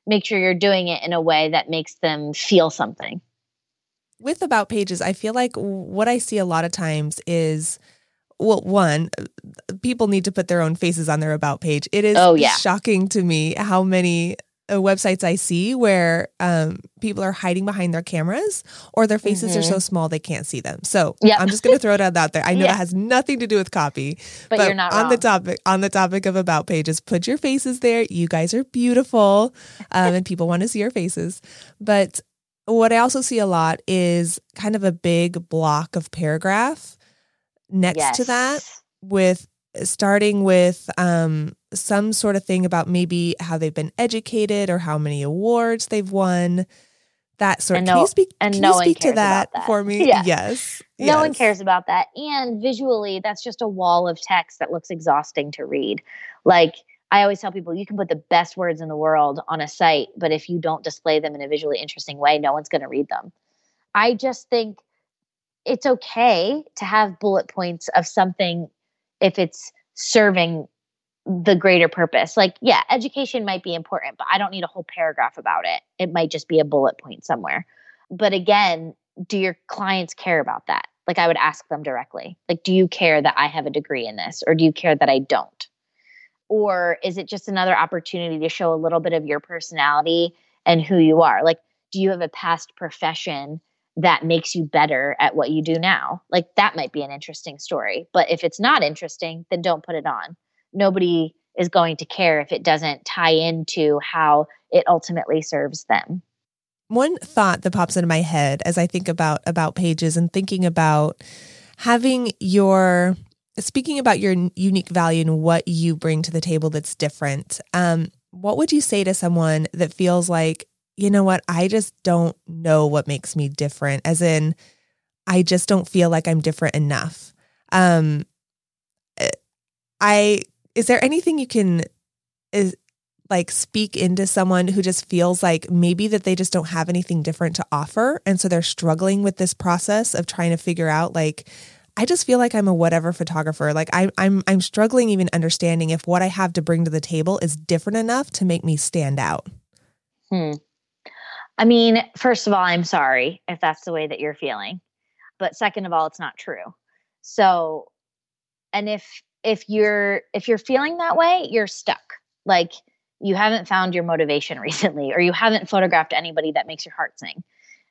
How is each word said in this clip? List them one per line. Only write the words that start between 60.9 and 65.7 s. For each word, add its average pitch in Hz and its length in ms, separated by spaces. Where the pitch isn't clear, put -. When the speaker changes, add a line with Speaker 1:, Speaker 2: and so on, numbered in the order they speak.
Speaker 1:
them 147 160
in 143 60
a 139 60
visually 147 320
interesting 147 380
way, 147 220
no 143 140
one's 147 160
gonna 139 200
read 131 200
them." - 220
I 226 200
just 254 360
think 226 280
it's - 200